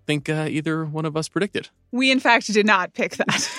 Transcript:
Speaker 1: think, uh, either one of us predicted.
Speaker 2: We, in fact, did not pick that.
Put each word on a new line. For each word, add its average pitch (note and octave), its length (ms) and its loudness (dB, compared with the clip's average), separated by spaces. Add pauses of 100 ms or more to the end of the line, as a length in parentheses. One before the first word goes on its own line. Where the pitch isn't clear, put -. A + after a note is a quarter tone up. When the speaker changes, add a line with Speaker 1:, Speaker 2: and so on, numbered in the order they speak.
Speaker 1:
think, D3 220 -2
uh, D#3 200 -2
either D#3+ 360 -4
one D#3 200 -6
of D3+ 120 -4
us D#3 120 -4
predicted. - 400 -4 (220)
Speaker 2:
We, C4 220 2
in C4 80 2
fact, A3+ 300 2
did G#3 160 4
not F#3+ 280 2
pick - 220 -4
that. - 420 -2